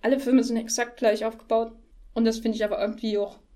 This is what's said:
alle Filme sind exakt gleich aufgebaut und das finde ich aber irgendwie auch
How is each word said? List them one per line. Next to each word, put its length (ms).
alle 180
Filme 240
sind 140
exakt 400
gleich 260
aufgebaut 480
und 100
das 140
finde 180
ich 80
aber 160
irgendwie 380
auch 200